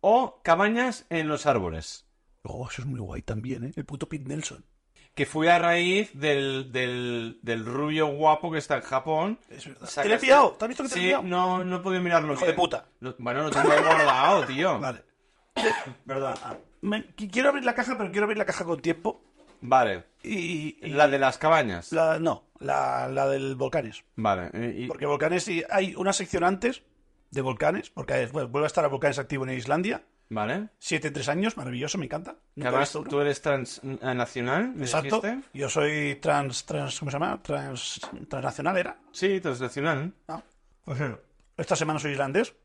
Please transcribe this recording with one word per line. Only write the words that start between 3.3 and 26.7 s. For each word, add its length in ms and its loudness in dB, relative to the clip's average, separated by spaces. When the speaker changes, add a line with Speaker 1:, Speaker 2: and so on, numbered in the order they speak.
Speaker 2:
¿eh? 120 -10
El 80 -8
puto 240 -10
Pete 200 -10
Nelson. 360 -8
Speaker 1:
Que 120 0
fue 240 4
a 80 8
raíz 560 2
del, 580 0
del, 720 -2
del 240 -2
rubio 400 0
guapo 460 2
que 60 -2
está 180 -2
en 60 -4
Japón. 560 -2
Speaker 2:
Es 160 -16
verdad. 200 -20
Speaker 1:
Sacaste 160 -4
Speaker 2:
¿Te 60 2
le 60 6
he 40 2
pillado? 340 8
¿Te 120 -4
has 40 -2
visto 160 -6
que 60 -4
te 40 -4
le 60 0
he 40 0
Speaker 1:
Sí, 40 4
Speaker 2:
pillado? 160 2
Speaker 1:
no, 400 0
no 120 -2
he 40 -4
podido 220 0
mirarlo. 320 2
Speaker 2:
Hijo 120 0
de 80 4
puta. 320 0
Speaker 1:
Lo, 180 -10
bueno, 240 -2
lo 80 -2
tengo 220 4
ahí 100 6
guardado, 640 6
tío. 340 0
Speaker 2:
Vale. 260 -6
Speaker 1:
<coughs> 520 -2
Perdón. 280 -4
Speaker 2:
Ah, 120 -10
me, 340 -4
qui-, 140 -10
quiero 200 4
abrir 140 -2
la 100 2
caja, 240 -2
pero 120 -2
quiero 140 2
abrir 140 0
la 80 2
caja 180 -2
con 160 -2
tiempo. 400 -2
Speaker 1:
Vale. 440 4
Speaker 2:
Y, 640 -6
y 40 -6
Speaker 1:
La 180 6
de 100 4
las 200 4
cabañas. 540 2
Speaker 2:
La, 280 2
no, 240 0
la, 480 0
la 200 0
del 280 -2
Volcanes. 480 -4
Speaker 1:
Vale, 400 0
y, 300 -4
y 20 -6
Speaker 2:
Porque 200 -6
Volcanes 360 2
sí 260 -2
hay 280 0
una 160 0
sección 320 -2
antes 380 0